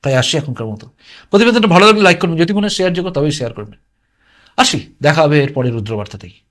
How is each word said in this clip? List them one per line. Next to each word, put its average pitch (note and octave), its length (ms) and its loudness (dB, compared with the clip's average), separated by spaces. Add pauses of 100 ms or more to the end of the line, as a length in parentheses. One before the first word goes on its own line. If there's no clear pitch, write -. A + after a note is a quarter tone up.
তাই C3+ 120 -2
আসি B2+ 220 -2
এখনকার C3+ 300 -8
মতো। G#2+ 240 -14 (400)
প্রতিবেদনটা A3 380 2
ভালো F3+ 180 6
লাগলে G#3+ 160 4
লাইক F3+ 160 4
করবেন, E3+ 180 -2
যদি E3+ 160 0
মনে G3+ 80 0
হয় G3+ 80 -2
শেয়ারযোগ্য F3+ 420 -2
তবেই D3 220 -2
শেয়ার B2 200 -6
করবেন। G#2 260 -16 (800)
আসি, - 460 -2
দেখা D3+ 200 2
হবে D3 200 4
এরপরে C3 280 -4
রুদ্রবার্তাতেই। G#2 720 -10 (100)